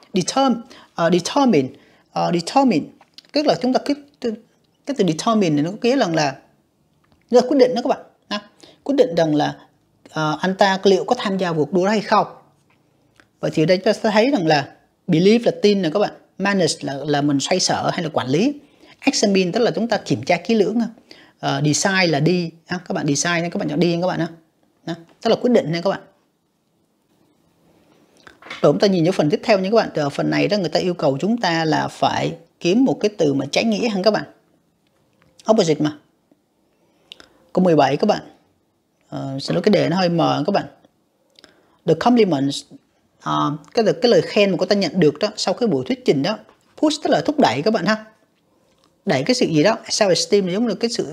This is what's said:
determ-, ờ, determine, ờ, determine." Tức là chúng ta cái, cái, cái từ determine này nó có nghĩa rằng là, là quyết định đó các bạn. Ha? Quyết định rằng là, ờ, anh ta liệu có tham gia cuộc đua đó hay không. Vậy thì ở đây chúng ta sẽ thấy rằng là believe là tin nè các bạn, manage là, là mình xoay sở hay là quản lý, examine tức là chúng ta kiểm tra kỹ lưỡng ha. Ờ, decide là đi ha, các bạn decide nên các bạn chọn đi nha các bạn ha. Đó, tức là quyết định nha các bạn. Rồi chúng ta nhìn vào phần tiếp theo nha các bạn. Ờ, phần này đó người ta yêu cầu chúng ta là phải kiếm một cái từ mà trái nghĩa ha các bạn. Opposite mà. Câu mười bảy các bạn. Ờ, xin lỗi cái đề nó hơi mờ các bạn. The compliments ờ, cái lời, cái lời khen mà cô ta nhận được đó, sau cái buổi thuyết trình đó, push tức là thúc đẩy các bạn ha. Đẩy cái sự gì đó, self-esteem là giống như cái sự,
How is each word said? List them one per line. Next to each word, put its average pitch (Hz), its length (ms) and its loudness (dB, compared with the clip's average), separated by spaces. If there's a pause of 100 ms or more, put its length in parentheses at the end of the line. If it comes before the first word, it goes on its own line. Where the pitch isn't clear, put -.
(140)
determ-, 233 480 0 (340)
ờ, 170 140 2
determine, 175 580 2 (440)
ờ, 170 220 -2
determine." 180 520 2 (460)
Tức 294 140 0
là 180 160 4
chúng 254 120 0
ta 254 120 2
cái, 285 100 -2 (260)
cái, 233 100 -4 (540)
cái 277 120 -6
từ 202 100 2
determine 190 420 0
này 147 140 0
nó 175 80 -6
có 220 100 -12
nghĩa 240 140 2
rằng 185 200 0
là, 143 200 0 (920)
là 240 120 4
quyết 247 160 0
định 226 180 4
đó 240 60 -4
các 294 60 -4
bạn. 226 120 -2 (300)
Ha? 208 120 -6 (420)
Quyết 277 120 -2
định 208 200 2
rằng 160 200 2
là, 143 220 -2 (520)
ờ, 156 320 -2
anh 190 140 -2
ta 190 280 2
liệu 185 200 4
có 247 160 -2
tham 190 180 -4
gia 180 160 -2
cuộc 147 200 -2
đua 175 120 2
đó 202 60 0
hay 214 100 0
không. 196 260 0 (1120)
Vậy 151 140 -6
thì 160 100 0
ở - 20 0
đây 180 120 2
chúng 190 80 -4
ta 214 80 2
sẽ 220 180 -4
thấy 220 200 2
rằng 180 160 0
là 147 280 0 (320)
believe 196 440 4
là - 100 -4
tin 202 200 2
nè 160 120 -2
các 202 60 0
bạn, - 140 -2 (240)
manage 190 440 0
là, 143 120 -8
là 143 280 -2
mình 143 180 2
xoay 185 200 0
sở 143 340 -2
hay 180 100 -6
là 151 100 -6
quản 127 140 -2
lý, 196 260 0 (460)
examine 190 520 0
tức 226 80 -2
là 202 120 0
chúng 196 160 -4
ta 208 100 -2
kiểm 127 260 -4
tra 175 140 0
kỹ 226 180 -2
lưỡng 208 240 0
ha. 214 80 -2 (520)
Ờ, 143 260 -4
decide 185 420 2
là 151 120 0
đi 170 320 0 (140)
ha, 180 220 -6
các - 60 -6
bạn 151 140 -4
decide 165 340 -2
nên 170 100 -4
các 202 60 -4
bạn 175 120 -4
chọn 175 100 -2
đi 170 160 2
nha 170 60 -2
các 180 60 0
bạn 156 120 -2
ha. 165 80 -2 (580)
Đó, 165 80 -8 (280)
tức 226 80 -2
là 214 60 4
quyết 247 160 0
định 156 200 2
nha 170 100 -4
các 196 80 -2
bạn. 175 120 -4 (2500)
Rồi 151 120 4
chúng 208 60 -2
ta 214 80 4
nhìn 185 160 2
vào 180 80 2
phần 156 180 0
tiếp - 140 -2
theo 208 160 2
nha 190 100 -4
các 226 60 0
bạn. 202 200 2
Ờ, 147 140 -2
phần 151 200 -4
này 151 180 0
đó 202 100 0
người 170 120 -2
ta 165 100 -2
yêu 175 140 -2
cầu 139 240 -2
chúng 208 200 -2
ta 165 280 0
là 143 220 0
phải 147 500 -4 (220)
kiếm 220 260 2
một 165 140 0
cái 208 180 0
từ 143 160 2
mà 135 180 -2
trái - 120 0
nghĩa 220 260 -2
ha 196 140 -2
các 214 80 4
bạn. 160 120 -2 (1300)
Opposite 165 320 2
mà. 151 140 -2 (1600)
Câu 185 100 2
mười 170 120 4
bảy 139 220 4
các 214 100 -2
bạn. 175 140 0 (880)
Ờ, 139 320 -8
xin - 140 -4
lỗi 175 60 -2
cái 214 100 2
đề 147 180 2
nó 175 80 -2
hơi 180 120 0
mờ 143 360 0
các 208 60 -2
bạn. 160 140 0 (1200)
The 165 140 4
compliments 175 640 2 (580)
ờ, 151 360 -2 (160)
cái 226 120 0
lời, 175 160 2
cái 240 100 2
lời 170 100 4
khen 202 300 0
mà 165 80 -2
cô 185 60 -4
ta 208 100 0
nhận 185 240 -2
được 147 200 2
đó, 208 160 -2
sau - 180 -4
cái 226 160 -2
buổi 131 160 -2
thuyết 262 200 -6
trình 147 180 2
đó, 214 140 -4 (400)
push 302 260 -2
tức - 60 -2
là 185 120 2
thúc 294 180 -2
đẩy 135 220 2
các 120 120 0
bạn 170 120 -4
ha. 214 200 -2 (1000)
Đẩy 143 180 0
cái 247 120 0
sự 233 100 0
gì 151 180 2
đó, 220 220 2
self-esteem 196 600 0
là 175 60 -4
giống 233 160 -2
như 202 80 -2
cái 233 140 -4
sự, 156 240 -8